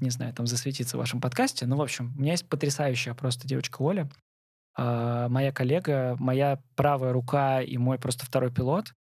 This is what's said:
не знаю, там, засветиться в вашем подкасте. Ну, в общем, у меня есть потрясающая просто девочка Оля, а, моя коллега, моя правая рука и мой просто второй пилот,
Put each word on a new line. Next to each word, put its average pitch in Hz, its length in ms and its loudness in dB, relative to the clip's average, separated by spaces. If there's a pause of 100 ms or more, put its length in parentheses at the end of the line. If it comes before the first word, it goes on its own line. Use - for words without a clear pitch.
не 127 80 0
знаю, 123 240 -4
там, 120 140 -4
засветиться 123 500 -4
в 123 40 -2
вашем 120 200 -2
подкасте. 131 460 0
Ну, 131 100 2
в 151 60 2
общем, 123 340 -4
у 139 60 -6
меня 156 100 2
есть 175 160 -4
потрясающая 139 640 0
просто 123 340 -4
девочка 131 360 -4
Оля, 160 260 0 (680)
а, 120 540 0
моя 135 240 2
коллега, 135 680 0
моя 135 420 2 (160)
правая 139 360 4
рука 131 480 2
и 127 160 -4
мой 123 220 2
просто - 260 -4
второй 131 260 0
пилот, 139 440 0 (140)